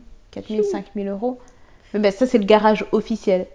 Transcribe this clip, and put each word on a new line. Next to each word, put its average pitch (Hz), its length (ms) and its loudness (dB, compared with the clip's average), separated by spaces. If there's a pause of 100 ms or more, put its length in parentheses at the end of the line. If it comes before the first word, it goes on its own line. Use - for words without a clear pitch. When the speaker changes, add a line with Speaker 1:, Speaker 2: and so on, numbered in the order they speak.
(320)
Speaker 1:
quatre 196 180 -14
mille, 214 140 0
Speaker 2:
Chou. 202 80 0
Speaker 1:
cinq 196 240 -8
mille 202 140 -6
euros. 233 300 -6 (540)
Mais 208 60 -2
ben, 208 120 2
ça, 254 140 0
c'est 254 140 4
le 202 60 -2
garage 214 460 4
officiel. 208 640 -2